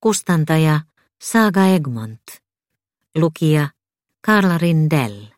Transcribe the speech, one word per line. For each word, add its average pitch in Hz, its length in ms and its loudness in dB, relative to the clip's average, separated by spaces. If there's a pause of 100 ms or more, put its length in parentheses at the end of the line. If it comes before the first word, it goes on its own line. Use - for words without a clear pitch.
Kustantaja 160 800 0 (420)
Saga 196 440 2
Egmont. 123 540 -2 (920)
Lukija 156 540 0 (520)
Karla 196 380 0
Rindell. 151 640 0 (140)